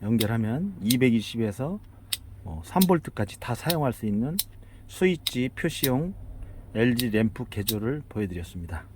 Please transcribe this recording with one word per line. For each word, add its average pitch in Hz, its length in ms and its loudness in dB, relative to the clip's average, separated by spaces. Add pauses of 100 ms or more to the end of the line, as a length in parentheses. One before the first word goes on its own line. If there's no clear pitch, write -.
연결하면 113 800 0
이백이십에서, 117 960 2 (680)
어, 80 200 -8
삼 - 220 2
볼트까지 160 520 2
다 - 160 -4
사용할 147 380 0
수 - 140 -6
있는 117 300 0 (520)
스위치 151 640 0
표시용 160 600 2 (600)
엘지 120 360 4
램프 110 380 2
개조를 110 600 -2
보여드렸습니다. 87 760 -6 (100)